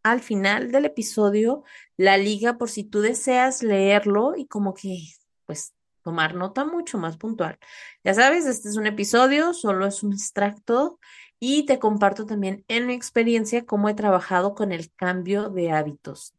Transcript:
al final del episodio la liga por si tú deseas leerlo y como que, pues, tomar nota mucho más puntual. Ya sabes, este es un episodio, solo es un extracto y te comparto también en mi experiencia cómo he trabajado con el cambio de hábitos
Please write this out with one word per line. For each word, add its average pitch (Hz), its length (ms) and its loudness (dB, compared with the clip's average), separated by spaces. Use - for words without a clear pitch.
al 233 200 2
final 214 500 0
del 277 140 2
episodio 220 760 0
la 196 220 6
liga 214 400 0
por 233 140 -4
si 208 120 -8
tú 208 180 -2
deseas 254 600 0
leerlo 202 720 2
y 277 120 -10
como 196 260 -4
que, 185 360 -12
pues, - 300 -12
tomar 165 320 -2
nota 190 320 -4
mucho 339 320 -6
más 165 200 -6
puntual. 220 420 -6
Ya 190 120 2
sabes, 285 320 6
este 214 220 -4
es 208 80 -4
un 214 100 0
episodio, 254 680 2
solo 196 320 -2
es 202 160 -4
un 208 120 -2
extracto 208 840 -2
y 285 280 0
te 269 100 2
comparto 208 480 0
también 196 420 -6
en 233 200 -2
mi 247 80 -2
experiencia 233 720 0
cómo 208 240 0
he 214 40 0
trabajado 196 640 0
con 202 160 -2
el 165 220 -8
cambio 185 560 -4
de 180 220 -2
hábitos 151 680 -6